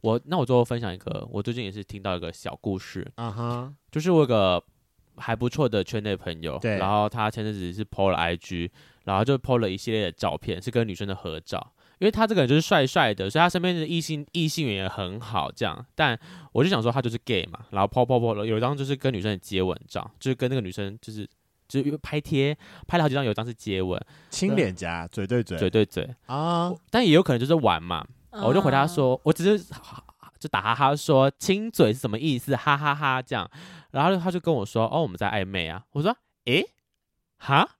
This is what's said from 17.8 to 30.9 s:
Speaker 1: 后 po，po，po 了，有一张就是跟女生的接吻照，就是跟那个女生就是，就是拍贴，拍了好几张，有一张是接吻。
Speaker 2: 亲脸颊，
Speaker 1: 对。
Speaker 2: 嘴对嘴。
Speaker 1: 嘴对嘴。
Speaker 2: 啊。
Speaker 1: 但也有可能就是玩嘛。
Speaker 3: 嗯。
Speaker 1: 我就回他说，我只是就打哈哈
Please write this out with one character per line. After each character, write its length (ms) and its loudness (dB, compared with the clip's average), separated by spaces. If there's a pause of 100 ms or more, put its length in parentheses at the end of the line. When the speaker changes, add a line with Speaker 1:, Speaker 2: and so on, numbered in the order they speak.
Speaker 1:
后 60 4
po，po，po 480 2
了， 100 -4
有 120 0
一 40 0
张 160 -2
就 80 -4
是 120 -2
跟 160 0
女 80 -2
生 100 0
的 60 -2
接 260 -2
吻 240 0
照， 320 -10
就 120 -4
是 40 0
跟 160 -2
那 60 -2
个 40 0
女 120 -8
生 280 -8
就 120 -16
是， 160 -10 (400)
就 120 0
是 180 -2
拍 220 -6
贴， 380 0 (300)
拍 100 2
了 60 6
好 40 6
几 60 0
张， 100 0
有 60 2
一 40 0
张 120 -4
是 80 -8
接 260 -2
吻。 240 -2 (260)
Speaker 2:
亲 260 0
脸 180 2
颊， 320 -6
Speaker 1:
对。 180 -6
Speaker 2:
嘴 20 -6
对 180 2
嘴。 140 -6
Speaker 1:
嘴 120 2
对 160 2
嘴。 240 -6 (160)
Speaker 2:
啊。 480 -2 (160)
Speaker 1:
但 160 4
也 60 8
有 100 8
可 100 2
能 60 2
就 80 -2
是 80 4
玩 260 2
嘛。 240 -6 (260)
Speaker 3:
嗯。 120 -10
Speaker 1:
我 100 4
就 80 6
回 100 4
他 160 4
说， 360 2
我 100 2
只 120 0
是 200 2 (760)
就 80 -10
打 120 0
哈 140 2
哈 220 4